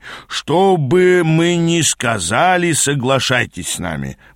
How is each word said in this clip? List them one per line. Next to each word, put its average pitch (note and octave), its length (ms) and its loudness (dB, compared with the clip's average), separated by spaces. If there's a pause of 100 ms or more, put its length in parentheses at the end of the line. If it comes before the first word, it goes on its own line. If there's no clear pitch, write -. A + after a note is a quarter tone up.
(280)
что F#3 500 0
бы F3+ 480 2
мы E3 300 2
ни E3+ 260 0
сказали, C#3 920 0
соглашайтесь B2 960 -2
с - 100 -8
нами. C#2 400 -8 (160)